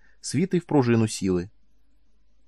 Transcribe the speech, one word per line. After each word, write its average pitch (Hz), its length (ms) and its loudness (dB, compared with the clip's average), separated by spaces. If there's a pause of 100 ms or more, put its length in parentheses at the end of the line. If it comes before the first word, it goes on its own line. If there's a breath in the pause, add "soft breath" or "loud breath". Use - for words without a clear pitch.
(200)
свитой 175 400 -2
в - 60 -8
пружину 117 400 2
силы. 92 440 -4 (960)